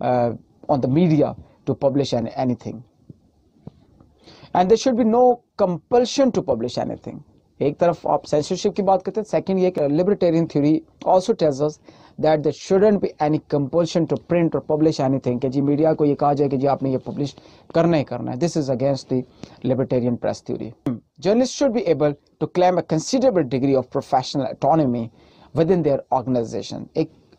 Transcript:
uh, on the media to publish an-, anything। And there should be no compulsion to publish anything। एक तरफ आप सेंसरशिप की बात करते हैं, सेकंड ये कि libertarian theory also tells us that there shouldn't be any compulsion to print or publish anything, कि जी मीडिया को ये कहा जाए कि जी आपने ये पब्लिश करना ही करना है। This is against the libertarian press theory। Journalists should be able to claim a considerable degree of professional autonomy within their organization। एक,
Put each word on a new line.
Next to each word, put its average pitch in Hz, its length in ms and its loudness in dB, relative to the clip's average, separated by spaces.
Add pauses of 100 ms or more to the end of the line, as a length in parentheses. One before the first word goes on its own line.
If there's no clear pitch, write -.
uh, 123 300 0 (380)
on 147 120 2
the 135 60 -2
media 147 480 2 (300)
to 135 100 -2
publish 135 380 0
an-, 117 140 -2
anything। 123 540 -6 (1700)
And 185 160 2
there 220 80 6
should 226 200 0
be 247 60 2
no 240 380 4 (160)
compulsion 233 720 0
to 190 100 -2
publish 120 360 -4
anything। - 420 -8 (420)
एक 139 180 -2
तरफ 170 280 0
आप 147 180 0
सेंसरशिप 175 500 -2
की 208 80 -4
बात 190 180 2
करते 202 180 -6
हैं, 208 60 -6
सेकंड 185 340 -2
ये 180 180 2
कि 147 100 0 (100)
libertarian 175 540 2
theory 147 280 2 (260)
also 185 280 2
tells 143 280 0
us 151 180 -4 (420)
that 151 260 2
there - 240 -4
shouldn't 196 320 4
be - 260 -2
any 151 100 0 (160)
compulsion 160 540 0
to 143 80 0
print 170 320 0
or 147 120 -2 (100)
publish 151 280 2 (100)
anything, 127 320 -2
कि 135 80 -2
जी 135 120 -2
मीडिया 143 320 2
को 156 120 0
ये 143 100 2
कहा 143 180 0
जाए 139 160 0
कि 135 80 -2
जी 131 100 0
आपने 135 240 0
ये 131 60 -2
पब्लिश 139 380 -6 (400)
करना 165 220 2
ही 139 60 0
करना 123 280 -8
है। 123 60 -6
This 165 200 -2
is 139 120 -2
against 135 400 -2
the 127 140 0 (420)
libertarian 123 600 0
press 107 200 -6
theory। 120 260 -8 (500)
Journalists 226 400 0
should 254 160 2
be 180 200 0
able 147 160 0 (300)
to 151 40 -4 (120)
claim 180 200 4
a 165 40 -4 (100)
considerable 160 600 0
degree 135 220 2
of 127 80 2 (140)
professional 135 480 -2 (100)
autonomy 135 520 0 (500)
within 165 260 2
their 143 160 0 (140)
organization। 117 840 -4
एक, 160 140 -2 (280)